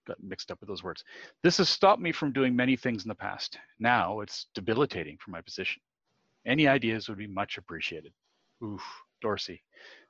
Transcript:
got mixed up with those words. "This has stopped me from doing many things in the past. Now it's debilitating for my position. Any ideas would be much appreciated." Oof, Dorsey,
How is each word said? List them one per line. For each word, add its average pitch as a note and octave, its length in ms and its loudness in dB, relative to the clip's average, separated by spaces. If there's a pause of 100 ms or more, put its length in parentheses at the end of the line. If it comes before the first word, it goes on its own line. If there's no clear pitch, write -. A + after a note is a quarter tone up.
got - 120 -10
mixed F#2+ 300 -10
up F2+ 80 -10
with G2 100 -16
those F#2 140 -8
words. F2+ 220 -8 (380)
"This F3 160 6
has G3 100 4
stopped G3 340 6
me E3+ 80 0
from D3 220 -2
doing B2+ 240 4
many B2+ 180 4
things A#2 300 -2
in A2 40 -8
the G#2+ 60 -6
past. - 460 -8 (180)
Now A2 420 2
it's - 340 -10
debilitating F#2+ 640 -2
for - 120 -16
my E2+ 100 -10
position. - 400 -6 (640)
Any C#3+ 200 4
ideas A2+ 420 2
would G#2 100 -8
be G#2+ 80 -8
much G2 320 -4
appreciated." E2 560 -10 (500)
Oof, G#2 180 -8 (380)
Dorsey, G2 420 -4 (480)